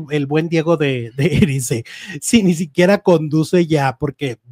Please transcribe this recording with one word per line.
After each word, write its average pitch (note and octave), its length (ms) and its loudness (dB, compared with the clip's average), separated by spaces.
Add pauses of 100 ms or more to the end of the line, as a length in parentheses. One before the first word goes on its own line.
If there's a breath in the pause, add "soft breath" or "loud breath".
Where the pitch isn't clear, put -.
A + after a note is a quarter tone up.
el D3 160 -2
buen D#3 240 -2
Diego E3 260 0
de, C3 400 -2
de C#3 100 0 (120)
Erice? C3+ 480 0 (360 loud breath)
Si A3+ 220 2
ni F#3+ 100 4
siquiera F3 440 2
conduce D#3+ 680 0
ya, C#3 320 0
porque C#3 420 -8 (120)